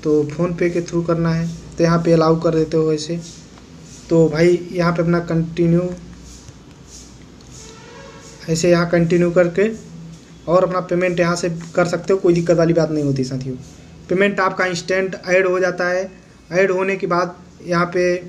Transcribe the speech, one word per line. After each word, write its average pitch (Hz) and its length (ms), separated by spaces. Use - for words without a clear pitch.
तो 151 200
PhonePe 170 480
के 175 80
थ्रू 170 220
करना 165 320
है 165 140
तो 170 60
यहाँ 170 140
पे 165 140
अलाउ 160 280
कर 165 140
देते 160 220
हो 156 160
ऐसे। 165 280
तो 165 180
भाई 170 440
यहाँ 170 200
पे 170 100
अपना 170 180
continue, 170 640
ऐसे 165 220
यहाँ 170 200
continue 175 400
करके 175 400
और 175 140
अपना 180 180
payment 175 400
यहाँ 170 160
से 175 120
कर 175 120
सकते 170 260
हो, 190 60
कोई 175 160
दिक्कत 170 220
वाली 165 160
बात 160 180
नहीं 151 140
होती 135 200
साथियों। 127 320
Payment 196 320
आपका 190 260
instant 185 500
add 185 200
हो 180 140
जाता 180 280
है। 185 220
ऐड 190 180
होने 190 260
के 190 100
बाद 175 300
यहाँ 175 200
पे 180 420